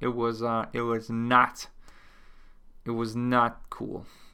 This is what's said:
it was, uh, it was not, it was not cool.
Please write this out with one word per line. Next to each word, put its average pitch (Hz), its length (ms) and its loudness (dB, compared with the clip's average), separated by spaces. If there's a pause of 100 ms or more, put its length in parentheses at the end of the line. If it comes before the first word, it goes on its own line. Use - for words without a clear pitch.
it 123 140 0
was, 117 280 0
uh, 117 320 0
it 120 80 -2
was 117 280 -2
not, 123 580 4 (1160)
it 117 60 -6
was 113 260 -4
not 120 540 2
cool. - 360 -8 (280)